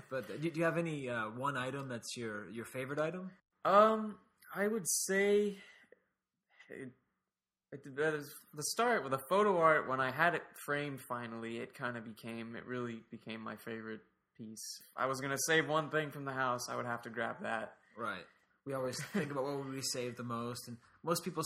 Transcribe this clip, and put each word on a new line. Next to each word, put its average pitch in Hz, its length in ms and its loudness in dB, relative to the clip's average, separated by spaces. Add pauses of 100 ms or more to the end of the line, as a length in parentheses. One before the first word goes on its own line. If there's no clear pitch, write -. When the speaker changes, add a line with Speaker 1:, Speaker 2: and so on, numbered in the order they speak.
(120)
Speaker 1:
But 127 160 -4
do, 143 240 -2
do 151 80 -4
you 170 60 4
have 160 120 4
any, 151 320 -2
uh, 113 220 -2
one 135 260 -2
item 135 320 -2
that's 117 260 -6
your, 107 360 -6
your 113 140 -6
favorite 131 340 -6
item? 180 320 -2 (340)
Speaker 2:
Um, 214 520 8 (360)
I 196 140 2
would 214 200 0
say 202 680 4 (1120)
it, 131 200 -10 (840)
it, 139 240 -12
that 156 180 2
is 147 200 -6 (200)
the 147 100 -6
start 226 400 2
with 135 100 -2
the 131 160 0
photo 196 300 6
art. 156 280 8
When 131 120 0
I 131 120 2
had 160 240 4
it - 80 -2 (220)
framed 143 420 -2
finally, 117 500 -4
it 117 160 -8
kinda 120 280 -6
became, 113 540 -10
it 104 100 -10
really 120 340 -4 (100)
became 113 320 -10
my 113 140 -8
favorite 110 460 -8 (360)
piece. 110 440 -12
If - 40 -20 (120)
I 123 80 2
was 131 160 0
gonna 139 160 0 (100)
save 160 220 6
one 151 200 2
thing 151 220 0
from 143 140 -8
the 135 80 -4
house, 123 360 0
I 123 60 -4
would 120 100 -2
have 117 180 -4
to 120 60 -8
grab 117 340 -2
that. 113 300 -2 (240)
Speaker 1:
Right. 104 260 -4 (420)
We 139 80 -4
always 127 300 -2
Speaker 2:
<laughs> - 100 -10
Speaker 1:
think 151 180 0
about 135 140 -2
what 143 120 -2
would 135 160 -6
we 135 80 -6
save 123 360 -4
the 123 60 -8
most, 120 440 -6
and 120 100 -10 (260)
most 170 200 2
people 160 220 -4